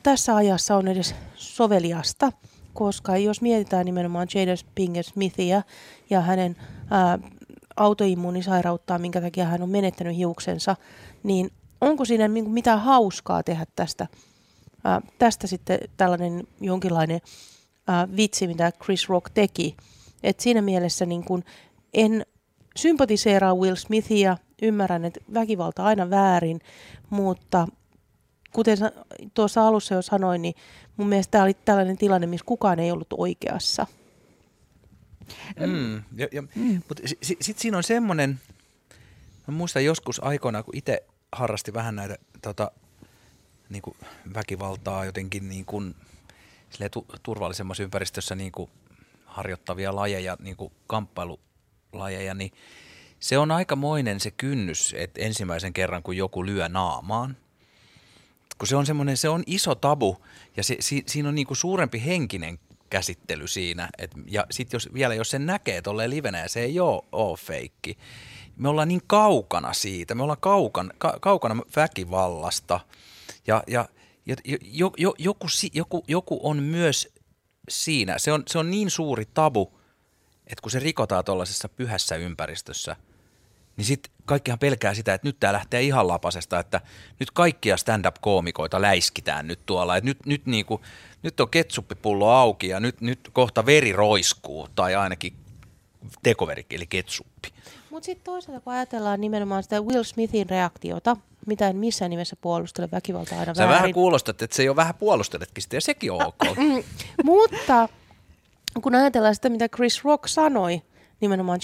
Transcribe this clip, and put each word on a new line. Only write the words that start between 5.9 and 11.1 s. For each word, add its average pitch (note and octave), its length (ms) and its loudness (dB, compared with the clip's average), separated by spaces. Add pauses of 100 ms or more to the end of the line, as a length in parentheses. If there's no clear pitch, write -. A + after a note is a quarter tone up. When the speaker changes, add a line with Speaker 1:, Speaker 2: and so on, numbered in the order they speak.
Speaker 1:
ja F#3+ 120 4
hänen, F3+ 340 2 (340)
ää, F#3 300 4 (560)
autoimmuunisairauttaan, F3+ 1300 0
minkä F3 200 -2
takia F3 240 -2
hän F3 160 0
on F3+ 80 -2
menettänyt F#3 480 0
hiuksensa, F3+ 580 -2 (480)